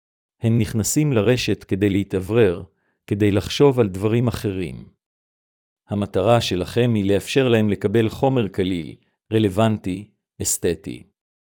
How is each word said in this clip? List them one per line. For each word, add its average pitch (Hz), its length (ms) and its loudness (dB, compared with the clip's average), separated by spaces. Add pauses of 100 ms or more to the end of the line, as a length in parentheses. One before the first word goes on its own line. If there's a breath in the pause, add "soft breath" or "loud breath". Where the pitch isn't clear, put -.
(400)
הם 113 180 2
נכנסים 113 560 0
לרשת 113 500 0
כדי 101 260 0
להתאוורר, 98 760 0 (440)
כדי 104 240 2
לחשוב 127 480 2
על 107 100 2
דברים 110 380 -2
אחרים. 92 640 -6 (960)
המטרה 101 540 0
שלכם 113 540 -2
היא 101 180 0
לאפשר 127 340 0
להם 110 220 2
לקבל 104 400 0
חומר 131 380 0
קליל, 90 480 -4 (380)
רלוונטי, 104 800 0 (300)
אסתטי. 82 640 -4 (540)